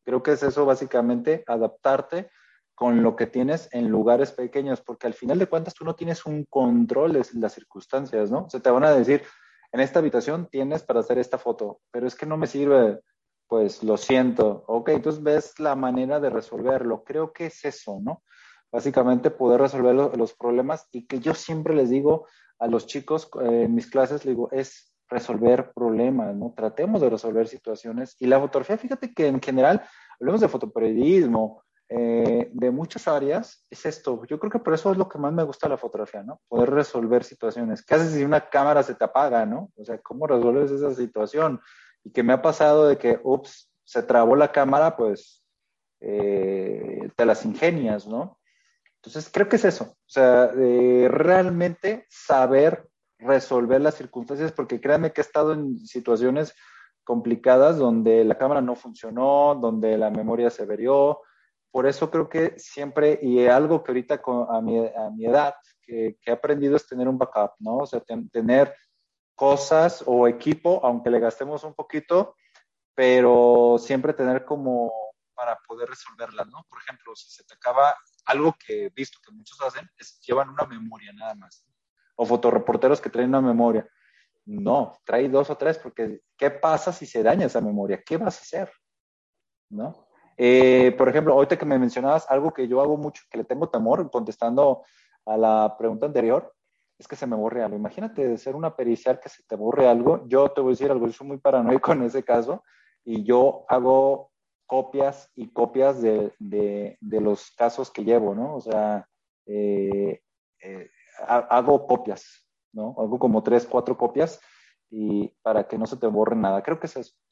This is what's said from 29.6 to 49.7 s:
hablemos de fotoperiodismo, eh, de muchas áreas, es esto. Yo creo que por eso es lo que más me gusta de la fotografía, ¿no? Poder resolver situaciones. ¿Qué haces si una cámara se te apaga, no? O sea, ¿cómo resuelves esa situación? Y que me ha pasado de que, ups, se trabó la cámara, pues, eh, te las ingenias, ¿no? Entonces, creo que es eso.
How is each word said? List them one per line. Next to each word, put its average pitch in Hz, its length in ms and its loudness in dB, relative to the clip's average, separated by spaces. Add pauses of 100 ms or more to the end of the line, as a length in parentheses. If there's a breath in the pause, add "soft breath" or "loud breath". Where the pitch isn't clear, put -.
hablemos 170 220 -2
de 214 80 4
fotoperiodismo, 113 1120 0 (280)
eh, 117 600 0
de 123 200 -2
muchas 151 380 -8
áreas, 151 600 -4
es - 160 -18
esto. 127 400 -6
Yo 151 140 -10
creo 208 120 -8
que 226 100 -4
por 180 120 -2
eso 160 180 0
es 190 60 0
lo 190 100 -2
que 190 120 -14
más 147 160 -4
me 170 80 0
gusta 147 240 -6
de 143 60 -4
la 131 40 -2
fotografía, 107 460 -10
¿no? 120 260 -18
Poder 120 220 0
resolver 123 540 0
situaciones. 113 600 -8
¿Qué - 120 2
haces 165 160 0
si 147 120 0
una 147 240 0
cámara 143 340 2
se 123 120 -6
te - 100 -2
apaga, 123 400 0
no? 120 320 -6
O 107 80 -20
sea, 113 140 -10
¿cómo 131 280 -8
resuelves 131 440 2
esa 139 240 -2
situación? 127 640 -4 (440 soft breath)
Y - 60 -20
que 127 120 0
me 120 100 2
ha 127 80 2
pasado 151 480 4
de 143 80 4
que, 117 260 0
ups, - 480 -4 (140)
se - 180 -4
trabó 120 320 4
la 143 160 4
cámara, 143 460 2
pues, - 480 -4 (560)
eh, 98 1120 -4
te 117 120 2
las 110 180 2
ingenias, 113 640 -2
¿no? 123 320 -10 (680)
Entonces, - 280 -14
creo 202 160 2
que 240 80 4
es 208 80 2
eso. 180 200 0